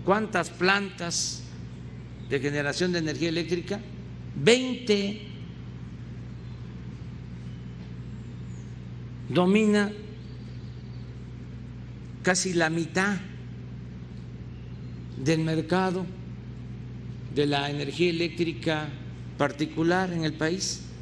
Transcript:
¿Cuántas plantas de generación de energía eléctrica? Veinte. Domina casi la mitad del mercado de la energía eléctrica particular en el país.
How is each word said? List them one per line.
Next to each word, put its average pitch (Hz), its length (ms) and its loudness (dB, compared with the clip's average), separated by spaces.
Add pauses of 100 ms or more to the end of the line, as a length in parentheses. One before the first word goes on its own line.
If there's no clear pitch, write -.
¿Cuántas 185 460 4
plantas 185 920 2 (840)
de 135 100 2
generación 143 520 2
de 175 80 2
energía 156 300 2
eléctrica? 170 500 0 (560)
Veinte. 208 880 6 (4000)
Domina 208 640 6 (2250)
casi 185 320 4
la 165 160 6
mitad 180 480 2 (2000)
del 160 160 6
mercado 170 680 4 (1300)
de 143 140 4
la 143 240 2
energía 143 400 2
eléctrica 165 800 0 (480)
particular 165 760 4
en 165 100 2
el 156 100 2
país. 165 480 0 (200)